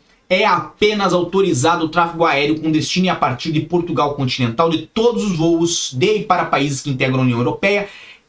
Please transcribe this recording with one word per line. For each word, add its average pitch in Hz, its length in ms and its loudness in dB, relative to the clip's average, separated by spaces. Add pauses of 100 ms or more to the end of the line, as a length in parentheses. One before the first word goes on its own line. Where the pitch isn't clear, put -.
(300)
é 202 160 4
apenas 196 680 0
autorizado 170 720 2
o 156 60 -4
tráfego 170 340 0
aéreo 151 340 2
com 160 120 -2
destino 156 340 0
e 185 60 2
a 170 60 -2
partir 143 360 -4
de 156 80 2
Portugal 151 540 -2
continental 131 560 0
de 160 80 0
todos 214 460 0
os 190 120 -2
voos 170 560 0
de 190 280 0
e - 40 -6
para 170 220 0
países 139 340 -2
que - 80 -8
integram 131 300 0
a 131 40 2
União 123 140 2
Europeia, 180 500 -2 (420)